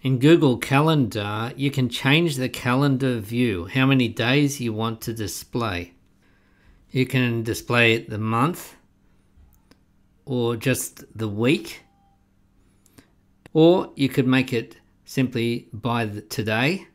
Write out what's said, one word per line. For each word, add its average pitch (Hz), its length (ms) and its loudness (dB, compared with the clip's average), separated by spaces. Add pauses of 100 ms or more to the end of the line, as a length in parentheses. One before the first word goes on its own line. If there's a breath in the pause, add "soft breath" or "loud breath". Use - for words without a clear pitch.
In 131 180 0
Google 147 400 6
Calendar, 120 960 0
you 139 140 -2
can 127 180 -2
change 147 480 0
the 131 120 -4
calendar 131 680 0
view, 104 480 -2
how 131 200 0
many 131 220 4
days 135 520 0
you 117 120 -4
want 110 300 -4
to 120 100 -8
display. 104 800 -6 (960 soft breath)
You 131 160 0
can 120 360 -2
display 117 560 2
the 107 200 -8
month 117 580 -2 (1500)
or 120 320 -2
just - 480 -4 (120)
the 110 120 -4
week, 113 540 -2 (1700 soft breath)
or 170 440 4
you 139 120 0
could 127 180 0
make 131 260 2
it 113 240 -4 (280)
simply 120 680 -2
by 117 320 -4
the 104 160 -8
today. 117 760 -2